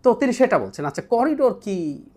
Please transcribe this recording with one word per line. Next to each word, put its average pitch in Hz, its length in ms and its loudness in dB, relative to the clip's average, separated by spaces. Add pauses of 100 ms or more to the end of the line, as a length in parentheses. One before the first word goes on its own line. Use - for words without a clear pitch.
তো 240 100 6
তিনি 254 200 0
সেটা 233 260 2
বলছেন। 107 260 -8
আচ্ছা, 147 160 -6
করিডোর 247 600 0
কি 170 420 -8 (120)